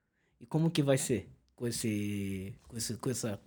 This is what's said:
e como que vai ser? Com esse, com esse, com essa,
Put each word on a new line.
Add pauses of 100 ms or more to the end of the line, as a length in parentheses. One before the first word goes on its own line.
(400)
e
como
que
vai
ser? (300)
Com
esse, (120)
com
esse,
com
essa,